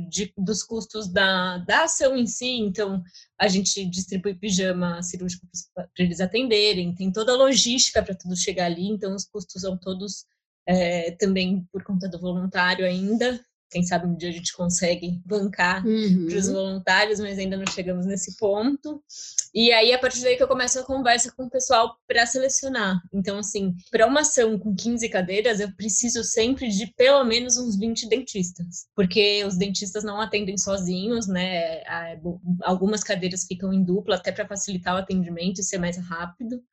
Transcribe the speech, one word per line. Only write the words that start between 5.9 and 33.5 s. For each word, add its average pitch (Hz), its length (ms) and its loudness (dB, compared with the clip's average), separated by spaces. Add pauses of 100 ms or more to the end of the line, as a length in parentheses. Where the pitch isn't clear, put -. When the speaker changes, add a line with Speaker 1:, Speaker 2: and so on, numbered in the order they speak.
Speaker 1:
eles 175 220 0
atenderem, 208 760 2
tem 185 200 -2
toda 214 180 0
a 247 60 4
logística 247 680 4
pra 190 100 -8
tudo 180 220 -8
chegar 180 300 -2
ali, 175 240 -2
então 196 260 -4
os 196 80 -8
custos - 380 -12
são 190 160 -4
todos, 190 480 -8 (420)
é, 175 440 2
também 185 600 0
por 190 100 -8
conta 190 280 -2
do 175 100 -10
voluntário 180 680 0
ainda. 214 540 0 (320)
Quem 180 120 0
sabe 175 220 0
um 175 100 0
dia 170 140 -4
a - 20 -4
gente 170 220 -8
consegue 175 720 -2
bancar 190 580 0
Speaker 2:
Uhum. 214 440 4
Speaker 1:
pros 190 200 0
voluntários, 190 720 2
mas 196 200 -4
ainda 190 180 -4
não 190 80 -6
chegamos 180 400 -4
nesse 190 320 -4
ponto. 262 640 0 (500)
E 233 200 6
aí, 226 200 8
a 247 60 4
partir 247 240 -2
daí 247 160 4
que 262 60 4
eu 254 40 6
começo 254 320 0
a 254 40 -4
conversa 247 520 2
com 254 100 -8
o 247 40 -10
pessoal 247 480 2 (100)
pra 240 200 4
selecionar. 254 720 0 (100)
Então, 196 280 -2
assim, 196 340 -2 (160)
pra 220 160 6
uma 269 140 4
ação 226 400 4
com 202 160 -2
quinze 233 340 -2
cadeiras, 202 500 2
eu 196 160 -4
preciso 208 480 -2
sempre 240 460 0
de 208 160 0 (100)
pelo 269 280 8
menos 240 340 2
uns 240 180 -2
vinte 226 320 -2
dentistas. 180 800 -8 (100)
Porque 208 480 2
os 196 140 -2
dentistas 202 460 -2
não 208 180 -4
atendem 208 340 -2
sozinhos, 196 720 -2
né? 175 600 -2
A-, 165 340 -8
bo-, 175 180 -6 (220)
algumas 190 420 0
cadeiras 180 400 -4
ficam 190 300 -6